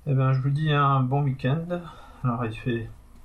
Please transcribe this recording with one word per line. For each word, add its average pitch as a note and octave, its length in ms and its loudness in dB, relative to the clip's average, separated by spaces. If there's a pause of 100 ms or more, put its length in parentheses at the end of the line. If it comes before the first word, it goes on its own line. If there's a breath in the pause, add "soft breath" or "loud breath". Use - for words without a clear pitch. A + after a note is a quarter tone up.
Eh C#3+ 60 0
ben, C3 200 4
je C3 80 2
vous C#3 80 0
dis D3+ 220 2
un C#3 300 4
bon C3+ 220 2
week-end. C#3 420 0 (580 loud breath)
Alors, B2 220 -2
il A2 100 -6
fait, A#2 340 -4 (360 soft breath)